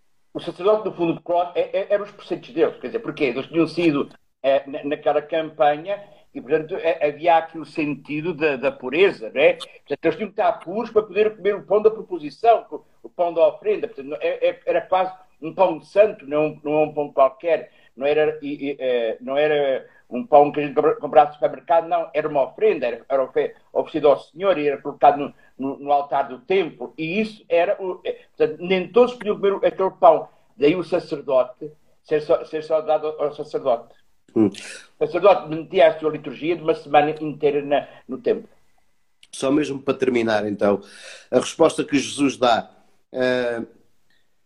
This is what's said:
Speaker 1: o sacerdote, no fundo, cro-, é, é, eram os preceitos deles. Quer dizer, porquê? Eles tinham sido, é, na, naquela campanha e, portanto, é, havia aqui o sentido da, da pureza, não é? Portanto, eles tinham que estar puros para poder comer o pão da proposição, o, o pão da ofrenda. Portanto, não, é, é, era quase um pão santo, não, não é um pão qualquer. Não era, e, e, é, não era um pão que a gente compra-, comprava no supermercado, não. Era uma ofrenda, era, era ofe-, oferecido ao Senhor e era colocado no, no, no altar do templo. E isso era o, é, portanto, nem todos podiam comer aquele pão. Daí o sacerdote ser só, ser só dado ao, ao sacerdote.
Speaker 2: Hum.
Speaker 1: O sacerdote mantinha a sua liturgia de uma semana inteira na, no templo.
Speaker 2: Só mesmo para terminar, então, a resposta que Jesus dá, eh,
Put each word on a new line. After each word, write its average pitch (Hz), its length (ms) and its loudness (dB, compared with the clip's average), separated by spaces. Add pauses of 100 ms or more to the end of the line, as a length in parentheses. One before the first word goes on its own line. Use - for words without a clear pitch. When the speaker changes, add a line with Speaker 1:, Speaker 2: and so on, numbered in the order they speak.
(340)
Speaker 1:
o - 60 -8
sacerdote, 202 460 0
no 180 100 -6
fundo, 165 260 -2
cro-, 175 340 0
é, 175 220 -2
é, 196 160 -4
eram 202 120 0
os - 60 -18
preceitos - 400 -12
deles. 139 280 0
Quer 127 80 -8
dizer, - 120 -4
porquê? 151 260 -4
Eles 127 220 -4
tinham 160 200 0
sido, 151 420 0 (320)
é, 139 280 2
na, 147 140 -10
naquela 147 380 0
campanha 156 840 -2 (300)
e, 139 80 -12
portanto, 151 340 -2
é, 151 320 0
havia 160 300 2
aqui 165 200 -4
o 151 80 -10
sentido 151 680 -6
da, 147 220 0
da 131 160 -2
pureza, 127 640 0
não 135 80 0
é? 170 120 6
Portanto, - 500 -10
eles 165 120 0
tinham 202 140 -8
que - 40 -20
estar 180 260 0
puros 220 320 -8
para 214 120 2
poder 202 320 -2
comer 202 200 -2
o 165 80 -10
pão 208 180 2
da 214 80 6
proposição, 214 800 0
o, 147 120 -12 (220)
o 117 60 -18
pão 170 240 -2
da 160 140 4
ofrenda. 175 400 -2
Portanto, 135 200 -14
não, 147 120 -8
é, 170 300 -2
é, - 160 -6
era 170 160 0
quase 185 300 -2 (300)
um 156 120 -10
pão 170 280 2
santo, 196 460 0
não, 151 360 -2
não 147 100 -2
é 151 120 4
um 151 80 -4
pão 147 180 -4
qualquer. 147 600 0 (240)
Não 131 100 -4
era, 151 380 2
e, 143 280 -6
e, 139 80 -8
é, 120 400 -2
não 131 160 -8
era 147 540 0 (180)
um 123 180 -8
pão 147 260 6
que 151 80 -6
a 147 40 0
gente 135 120 -6
compra-, 151 220 2
comprava 147 320 4
no - 40 -16
supermercado, 165 540 -2
não. 170 260 -2
Era 151 140 -2
uma 147 160 0
ofrenda, 165 420 0
era, 117 240 -6
era 135 140 0
ofe-, 139 320 -2 (180)
oferecido 147 360 2
ao 131 100 6
Senhor 180 400 -2
e 147 80 0
era 139 120 -2
colocado 143 380 4
no, 139 160 -6 (240)
no, 135 220 -6
no 143 120 -4
altar 143 360 0
do 127 120 -12
templo. 165 560 -2
E 160 240 -6
isso 214 300 -6
era 170 320 2
o, 180 220 -8
é, - 160 -6 (180)
portanto, 151 240 0
nem 180 260 -2
todos 240 280 4
podiam 196 200 -4
comer 190 300 0
aquele 185 260 0
pão. 165 380 4 (260)
Daí 151 200 4
o 175 80 -4
sacerdote 147 880 -2 (320)
ser 151 180 0
só, 160 240 0
ser 156 180 -8
só 156 180 0
dado 156 260 0
ao, 156 160 -6
ao 147 100 -2
sacerdote. 135 640 -4 (400)
Speaker 2:
Hum. 107 160 4 (480)
Speaker 1:
O 151 60 -2
sacerdote 165 440 4
mantinha 160 380 2
a - 120 0
sua 156 120 -2
liturgia 147 440 -6
de 156 60 -8
uma 156 140 0
semana 147 340 2 (100)
inteira 147 440 -2
na, 143 240 -2 (200)
no 131 120 -10
templo. - 280 -2 (840)
Speaker 2:
Só 135 200 -2
mesmo 139 300 -2
para 131 160 -2
terminar, 113 480 0
então, 101 360 0 (500)
a 123 80 4
resposta 156 440 0
que 143 140 0
Jesus 120 400 -2
dá, 113 320 0 (420)
eh, 123 520 -2 (840)